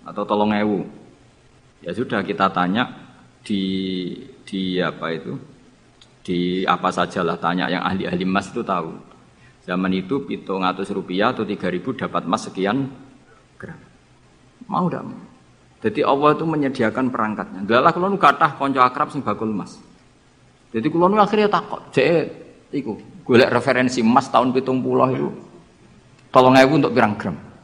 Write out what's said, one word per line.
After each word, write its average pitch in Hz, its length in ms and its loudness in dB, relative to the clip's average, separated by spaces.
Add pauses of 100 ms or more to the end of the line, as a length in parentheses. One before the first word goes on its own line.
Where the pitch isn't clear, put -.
atau 95 240 -8
tolong 107 300 2
ewu." 104 260 0 (960)
Ya 87 160 -8
sudah, 113 300 -2
kita 95 260 0
tanya 90 380 0 (560)
di, 98 160 -2 (840)
di 92 380 -4
apa 82 320 -4
itu, 71 240 -10 (880)
di 90 400 -2
apa 90 260 2
sajalah 87 480 -2
tanya 87 320 -2
yang 87 140 -4
ahli-ahli 90 400 -2
emas 95 240 -2
itu 117 160 -6
tahu. 85 260 -4 (720)
Zaman 92 320 -2
itu 113 300 -4
pitung 95 400 -6
atus 95 260 -4
rupiah 95 400 0
atau 110 140 -4
tiga 95 260 -4
ribu 90 220 -6
dapat 87 320 -4
emas - 240 -4
sekian 110 400 -2 (680)
gram. 175 220 -18 (880)
Mau 170 240 -2
ndak - 140 -8
mau? - 160 -14 (580)
Jadi 110 240 0
Allah 139 320 4
itu 160 80 -4
menyediakan 131 640 0
perangkatnya. 104 560 -6
Dalah 131 320 4
kula 180 160 -2
nu 190 80 -2
kathah 147 400 2
kanca 135 240 2
akrab 143 300 0
sing 139 100 -6
bakul 110 240 -4
emas. 95 320 -6 (960)
Jadi 113 160 -2
kula 170 160 4
nu 214 140 4
akhirnya 208 260 4
takok, - 480 -4
jeke 147 320 4 (480)
iku 113 240 -6 (240)
golek 123 240 6
referensi 123 560 2
emas 127 240 4
tahun 123 240 4
pitung 131 320 0
puluh 127 320 2
itu 143 140 -4 (1040)
tolong 127 240 8
ewu 139 240 6
untuk - 80 0
pirang 113 240 2
gram. 85 240 -6 (240)